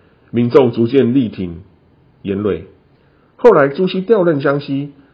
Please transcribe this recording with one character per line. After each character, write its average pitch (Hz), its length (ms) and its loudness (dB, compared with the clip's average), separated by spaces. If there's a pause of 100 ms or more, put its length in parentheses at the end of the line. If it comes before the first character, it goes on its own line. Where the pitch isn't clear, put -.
(320)
民 120 180 0
众 123 240 4
逐 117 140 0
渐 123 260 2
力 127 160 0
挺 87 320 -10 (600)
严 98 180 -6
蕊。 95 260 -4 (720)
后 240 160 6
来 143 160 4
朱 185 180 -2
熹 185 140 -6
调 208 220 0
任 156 180 0
江 143 180 -2
西， 139 320 -8 (220)